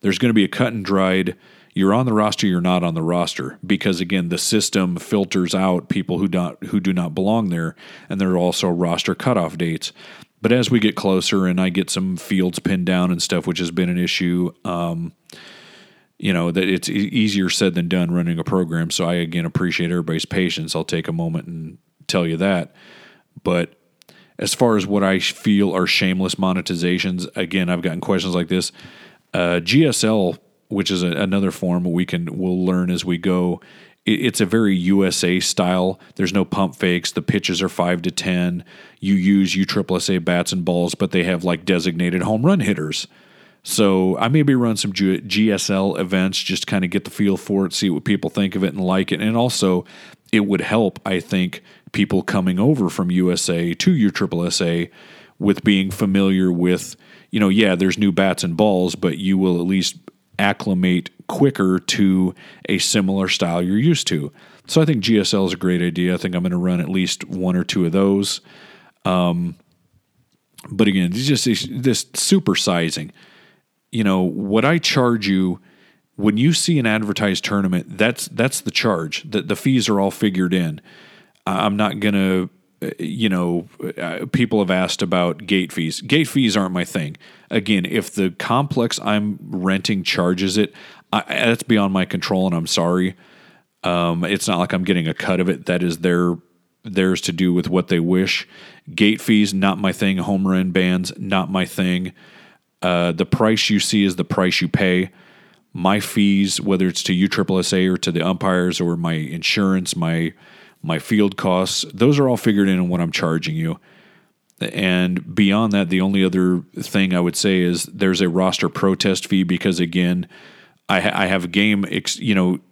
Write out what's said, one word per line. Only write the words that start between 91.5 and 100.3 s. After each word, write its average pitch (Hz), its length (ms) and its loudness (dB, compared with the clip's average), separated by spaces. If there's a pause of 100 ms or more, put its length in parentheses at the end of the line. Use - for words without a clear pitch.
beyond 101 300 2
my 92 120 2
control, 92 400 -2
and 87 100 0
I'm 82 120 -4
sorry. 90 480 0 (680)
Um, 87 400 0
it's 92 240 -2
not 90 120 0
like 90 140 -2
I'm 92 100 -2
getting 87 240 0
a 80 80 -2
cut 90 240 -2
of 90 100 0
it. 82 160 -4
That 87 160 0
is 87 180 -2
their, 87 380 2 (460)
theirs 92 380 0
to - 100 -4
do 90 220 0
with 87 140 0
what 92 200 0
they 90 120 2
wish. 90 480 0 (460)
Gate 107 260 2
fees, 104 340 2
not 95 260 0
my 98 120 0
thing. 98 260 0
Home 95 300 0